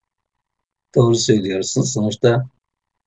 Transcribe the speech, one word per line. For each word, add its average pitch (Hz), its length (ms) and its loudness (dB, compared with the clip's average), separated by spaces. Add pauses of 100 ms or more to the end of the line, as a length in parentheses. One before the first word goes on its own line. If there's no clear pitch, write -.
(960)
Doğru 117 200 4
söylüyorsun. 98 680 -2
Sonuçta, 117 640 -2 (600)